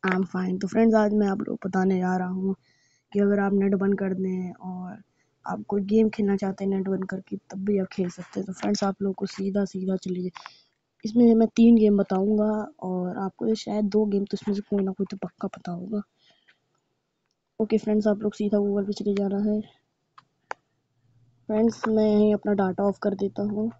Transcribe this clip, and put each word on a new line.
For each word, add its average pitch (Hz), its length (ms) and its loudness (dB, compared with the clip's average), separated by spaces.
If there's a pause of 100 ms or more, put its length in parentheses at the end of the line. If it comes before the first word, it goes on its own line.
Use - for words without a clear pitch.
I'm 185 220 0
fine। 185 360 -4
तो 202 60 -6
फ्रेंड्स, 220 280 4
आज 208 180 4
मैं 208 140 2
आप 196 140 -2
लोग - 160 -6
को 190 120 -8
बताने 185 300 0
जा 185 180 -2
रहा 180 100 -4
हूँ 190 280 -4 (560)
कि 202 80 -2
अगर 202 200 2
आप 196 140 0
नेट 196 300 2
बंद 196 160 2
कर 190 140 -2
दें 185 380 -4
और 180 500 -12 (440)
आप 208 220 -8
कोई 202 140 -2 (120)
गेम 220 240 6
खेलना 202 180 2
चाहते 196 280 -4
हैं 196 80 0
नेट 190 180 -2
बंद 190 200 -4
करके, 190 280 -10 (140)
तब 196 140 -8
भी 202 140 0
आप 190 140 -2
खेल 180 160 -2 (100)
सकते 175 200 -10
हैं। 190 80 -6
तो 190 60 -10
फ्रेंड्स, 202 300 -2
आप 196 180 -2
लोग 196 140 -2
को 202 100 -6 (120)
सीधा 196 280 -2
सीधा 185 380 -4
चलिए, 180 280 -6 (720)
इसमें 233 300 6
मैं 226 200 6
तीन 233 220 8
गेम 208 200 6
बताऊँगा 208 560 0 (360)
और 180 360 -4
आपको 208 220 -6
ये 220 80 2 (100)
शायद 208 200 -2
दो 208 200 2
गेम 202 200 0
तो 196 160 -6
इसमें 202 140 -2
से 208 140 -6
कोई 202 140 0
ना 190 80 -2
कोई 196 200 -4
तो 196 60 -12 (100)
पक्का - 200 -10 (100)
पता - 140 -12
होगा। 190 300 -6 (1600)
ओके 220 180 0
फ्रेंड्स, 214 300 2
आप 208 140 0
लोग 208 120 -2
सीधा 208 240 -2
Google 202 300 0
पे 208 160 -6
चले 208 120 0
जाना 202 360 -2
है। 214 100 -2 (1900)
फ्रेंड्स, 220 380 2
मैं 214 160 4
यहीं 208 300 4
अपना 208 200 0
डेटा 190 300 0
ऑफ 202 200 0
कर 202 180 0
देता 202 220 -4
हूँ। 208 260 -2 (100)